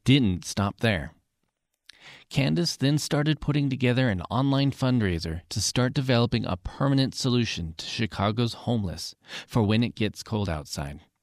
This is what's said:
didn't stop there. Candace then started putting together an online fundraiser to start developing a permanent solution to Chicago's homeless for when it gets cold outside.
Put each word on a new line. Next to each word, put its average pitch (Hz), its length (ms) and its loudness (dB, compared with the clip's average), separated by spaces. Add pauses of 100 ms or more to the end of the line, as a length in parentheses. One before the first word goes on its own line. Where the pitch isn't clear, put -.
didn't 120 400 4
stop - 360 -4
there. 98 320 0 (1160)
Candace 156 480 0
then 143 220 2
started 147 420 0
putting 143 280 0
together 123 400 2
an 92 220 -2
online 139 400 2
fundraiser 92 800 0
to - 120 -4
start 127 340 0
developing 120 500 2
a 90 120 -2
permanent 135 600 0
solution 113 640 0
to - 80 -12
Chicago's 110 680 0
homeless 101 640 -4 (320)
for 120 140 2
when 110 200 4
it 113 140 -2
gets 104 260 -4
cold 104 260 -4
outside. 71 520 -8 (220)